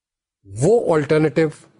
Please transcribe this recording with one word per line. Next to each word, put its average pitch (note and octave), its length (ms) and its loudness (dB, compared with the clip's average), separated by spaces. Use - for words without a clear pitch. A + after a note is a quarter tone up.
وہ D#3+ 500 0
آلٹرنیٹو D#3 540 0